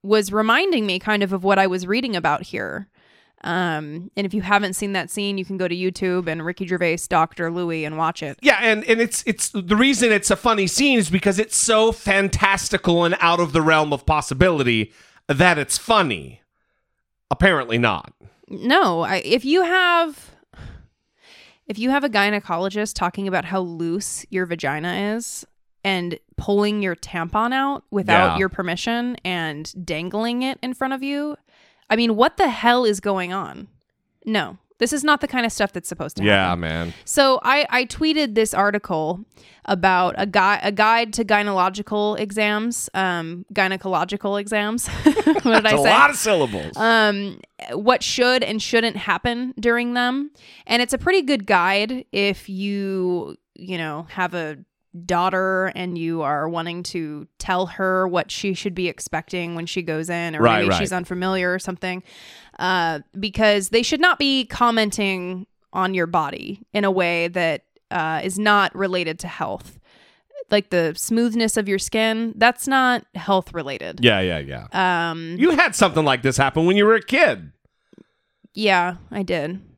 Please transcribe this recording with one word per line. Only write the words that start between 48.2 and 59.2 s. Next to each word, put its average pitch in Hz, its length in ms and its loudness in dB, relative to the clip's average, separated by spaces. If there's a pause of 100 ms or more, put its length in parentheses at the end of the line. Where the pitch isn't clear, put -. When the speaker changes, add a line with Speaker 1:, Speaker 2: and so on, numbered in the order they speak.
Speaker 1:
and 214 180 -4
shouldn't 226 340 0
happen 240 640 -4
during 240 340 0
them. 254 380 -2 (360)
And 233 140 0
it's 247 120 -2
a 254 40 -2
pretty 370 260 2
good 254 240 0
guide 202 640 2
if 202 360 -2
you, 190 880 -4 (180)
you 185 220 -8
know, 156 320 -8
have 180 260 -4
a 156 220 -6 (480)
daughter 185 680 0
and 180 240 -6
you 165 240 -4
are 147 280 -2
wanting 170 340 -6
to 151 440 -8 (120)
tell 185 260 -2
her 185 440 -2
what 175 200 -2
she 196 240 -4
should 180 220 -6
be 180 140 -4
expecting 170 640 -8